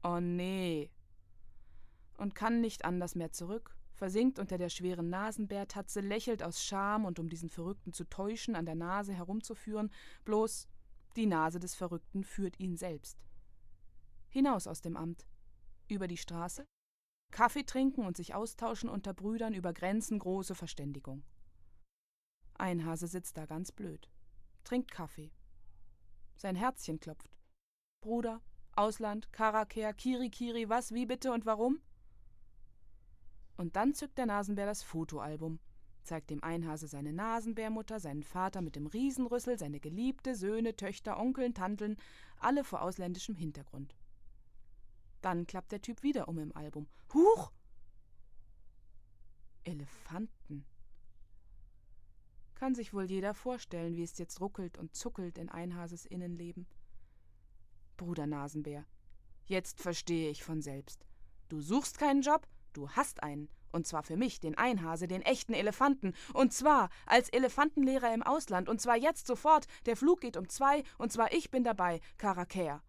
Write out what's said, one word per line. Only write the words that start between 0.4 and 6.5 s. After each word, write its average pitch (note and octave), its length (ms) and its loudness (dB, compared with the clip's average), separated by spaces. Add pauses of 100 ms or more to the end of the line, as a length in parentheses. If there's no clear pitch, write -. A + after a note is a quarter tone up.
Und G3+ 180 -4
kann A#3 260 4
nicht A3+ 240 0
anders F3 300 0
mehr E3 160 -2
zurück, G3 460 -6 (160)
versinkt A3 460 4
unter F#3+ 200 -2
der F3 100 0
schweren F3 400 -2
Nasenbärtatze, G3+ 920 -4
lächelt G#3 420 0
aus E3 200 -4